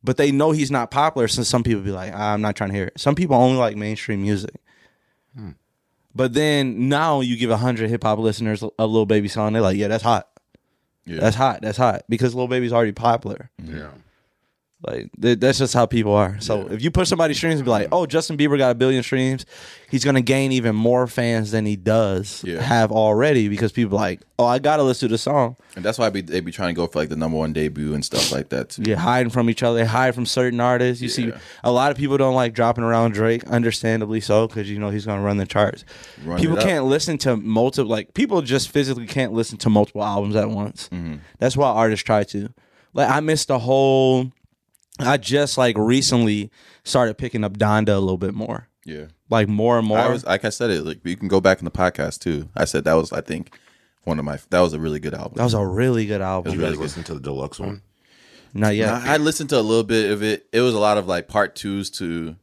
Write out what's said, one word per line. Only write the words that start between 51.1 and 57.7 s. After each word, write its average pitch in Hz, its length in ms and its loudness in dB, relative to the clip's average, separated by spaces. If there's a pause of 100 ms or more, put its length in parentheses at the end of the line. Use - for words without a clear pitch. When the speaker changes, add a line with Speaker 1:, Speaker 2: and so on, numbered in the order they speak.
Speaker 3:
can 101 120 -6
go 95 120 4
back 95 180 4
in 87 60 -10
the 85 60 -6
podcast, - 500 -2
too. 78 360 -4
I - 80 0
said 76 200 -2
that 78 100 2
was, 80 180 0
I - 80 -4
think, - 380 -10 (460)
one 78 140 -4
of 73 60 -6
my, 71 140 -8 (120)
that 90 100 4
was 85 120 4
a 78 80 -6
really 78 200 -4
good 76 140 -8
album. - 220 -12
Speaker 1:
That 113 80 0
was 117 100 0
a 104 120 0
really 113 400 0
good 101 140 -4
album. 92 260 -4
Speaker 3:
It 82 40 -4
was - 40 -4
Speaker 2:
You 80 60 -4
Speaker 3:
really 90 120 -2
Speaker 2:
guys 76 60 -6
Speaker 3:
good. 78 60 -6
Speaker 2:
listened 76 220 -10
to 82 80 -10
the 69 60 -12
deluxe 69 380 -8
one? 98 240 -10 (720)